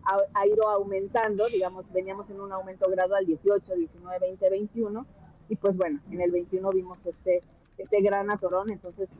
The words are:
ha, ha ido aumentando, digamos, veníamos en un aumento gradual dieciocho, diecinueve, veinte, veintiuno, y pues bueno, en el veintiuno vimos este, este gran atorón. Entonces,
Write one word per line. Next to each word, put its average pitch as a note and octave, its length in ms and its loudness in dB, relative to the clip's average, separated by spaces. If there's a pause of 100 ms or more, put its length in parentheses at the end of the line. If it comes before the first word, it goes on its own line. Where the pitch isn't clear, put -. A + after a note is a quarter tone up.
ha, G3 140 2 (200)
ha G3+ 80 4
ido G#3+ 220 4
aumentando, G3+ 800 0
digamos, F#3 440 -2
veníamos F#3+ 380 -6
en G3 100 -14
un G3 120 -12
aumento F#3+ 360 -2
gradual F#3 380 2
dieciocho, F#3 480 2
diecinueve, F3 460 -4
veinte, F#3 280 0
veintiuno, G#3+ 580 -4 (420)
y G#3+ 80 -4
pues G3 200 0
bueno, E3 240 -2 (120)
en F3 80 -6
el F3 100 2
veintiuno F#3 400 -2
vimos F3+ 340 -2
este, F3 380 -2 (360)
este G#3 220 2
gran G3+ 300 2
atorón. G3 400 -2
Entonces, F3+ 380 -8 (120)